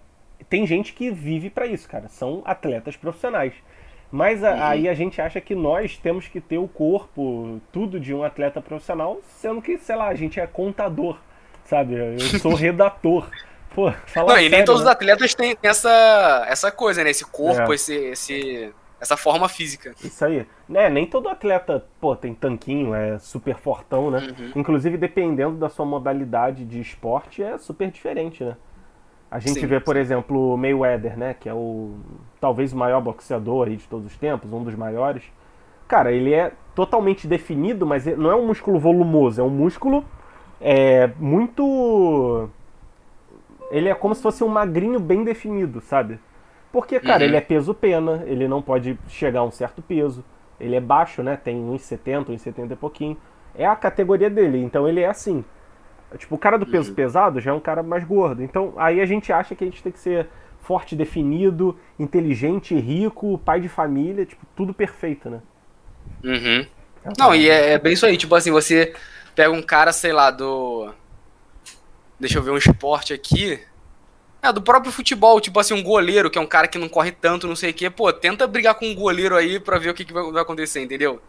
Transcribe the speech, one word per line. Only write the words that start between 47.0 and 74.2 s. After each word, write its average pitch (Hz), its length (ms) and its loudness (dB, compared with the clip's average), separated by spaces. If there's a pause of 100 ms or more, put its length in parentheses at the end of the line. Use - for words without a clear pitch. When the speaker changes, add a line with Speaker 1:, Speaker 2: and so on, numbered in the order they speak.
Speaker 2:
Uhum. 143 60 4
Speaker 1:
ele 151 80 4
é 151 60 4
peso 160 320 0
pena, 165 520 0
ele 131 220 -2
não 139 140 -2
pode 127 360 -2 (100)
chegar 127 320 -2
a 120 40 2
um 117 60 -4
certo 123 320 -10
peso, 143 420 -4 (340)
ele 120 160 -4
é 127 60 0
baixo, 139 420 2
né? 139 140 -4
Tem 120 200 -8
um 120 180 -6
e 135 40 -8
setenta, 131 540 -8
um - 20 -8
e 113 40 -12
setenta 120 340 -12
e 120 40 -10
pouquinho. 151 400 -10 (380)
É 160 120 -2
a 214 100 2
categoria 196 540 0
dele, 180 280 2
então 143 300 0
ele 170 120 0
é 175 80 2
assim. 190 360 -4 (720)
Tipo, - 200 -8
o - 20 -12
cara 208 200 2
do 196 80 -2
peso 135 240 0
Speaker 2:
Uhum. 98 40 -14
Speaker 1:
pesado 139 440 2
já 123 120 -2
é 143 40 0
um 151 60 -4
cara 160 220 -4
mais 170 200 -4
gordo. 165 400 0
Então, 185 360 -4
aí 165 200 2
a 196 60 2
gente 202 260 -2
acha 185 240 0
que - 80 -10
a 185 40 -4
gente - 160 -12
tem 180 100 -8
que - 60 -20
ser 170 280 -2 (320)
forte, - 380 -6
definido, 165 800 0 (200)
inteligente, 156 760 -2
rico, 185 680 -2
pai 175 160 2
de 180 80 -6
família, 160 560 -2
tipo, - 200 -14 (120)
tudo 190 160 -4
perfeito, 165 560 -6
né? 117 120 -12 (840)
Speaker 2:
Uhum. 123 420 0 (380)
Speaker 1:
É - 40 -10
uma - 100 -8
Speaker 2:
Não, 269 80 8
Speaker 1:
parada. 180 100 8
Speaker 2:
e 156 140 8
é, 151 220 6
é 151 60 4
bem 156 140 2
isso 185 140 4
aí, 190 100 6
tipo 165 180 2
assim, 170 160 4
você 160 440 4 (400)
pega 156 180 6
um 160 100 -4
cara, 160 300 4
sei 165 220 -2
lá, 139 160 6
do, 127 600 -6 (1300)
deixa 131 200 -2
eu 139 40 0
ver, 131 80 -4
um 143 60 2
esporte 143 560 2
aqui, 165 480 -2 (800)